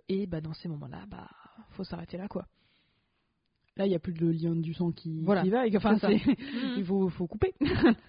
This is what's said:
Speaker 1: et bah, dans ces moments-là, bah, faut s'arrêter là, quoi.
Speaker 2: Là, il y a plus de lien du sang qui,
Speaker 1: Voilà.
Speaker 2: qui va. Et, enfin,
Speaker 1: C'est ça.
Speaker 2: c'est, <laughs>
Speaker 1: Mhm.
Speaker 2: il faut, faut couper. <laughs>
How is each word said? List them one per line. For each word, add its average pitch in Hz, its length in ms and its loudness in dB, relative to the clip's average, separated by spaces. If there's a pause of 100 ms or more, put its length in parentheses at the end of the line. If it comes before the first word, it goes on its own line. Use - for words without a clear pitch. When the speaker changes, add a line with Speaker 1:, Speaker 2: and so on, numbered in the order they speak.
Speaker 1:
et 196 180 0
bah, 165 140 -6
dans 156 140 -8
ces - 140 -10
moments-là, 151 420 -10
bah, - 180 -14 (420)
faut 190 140 -10
s'arrêter 170 340 -10
là, 196 100 -8
quoi. 180 180 -8 (1300)
Speaker 2:
Là, 196 80 0
il 196 60 2
y - 20 2
a 165 40 0
plus 180 140 -4
de 165 160 0
lien 165 260 0
du 165 200 -2
sang 170 180 0
qui, 160 320 -8
Speaker 1:
Voilà. 185 180 4
Speaker 2:
qui 185 60 2
va. 240 180 2
Et, 208 100 2
enfin, 226 180 4
Speaker 1:
C'est 208 60 2
ça. 196 80 2
Speaker 2:
c'est, 202 60 6
<laughs> 220 260 2
Speaker 1:
Mhm. 262 360 -6
Speaker 2:
il 196 80 -2
faut, 190 240 2
faut 175 180 -4
couper. 370 340 -2
<laughs> - 380 4 (100)